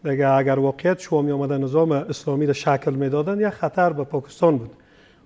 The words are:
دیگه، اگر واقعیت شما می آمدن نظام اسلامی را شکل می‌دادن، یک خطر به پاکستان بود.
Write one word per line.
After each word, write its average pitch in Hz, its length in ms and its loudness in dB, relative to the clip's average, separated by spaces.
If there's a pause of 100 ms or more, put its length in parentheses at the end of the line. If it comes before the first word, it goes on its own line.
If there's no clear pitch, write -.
دیگه، 139 240 0
اگر 135 320 2
واقعیت 170 400 0
شما 151 220 0
می 147 100 0
آمدن 139 320 -2
نظام 156 280 2
اسلامی 147 540 -2
را 143 80 2
شکل 139 400 0
می‌دادن، 147 460 -2
یک 208 100 0
خطر 175 440 0
به 143 100 -6
پاکستان 147 540 0
بود. 113 140 -8 (540)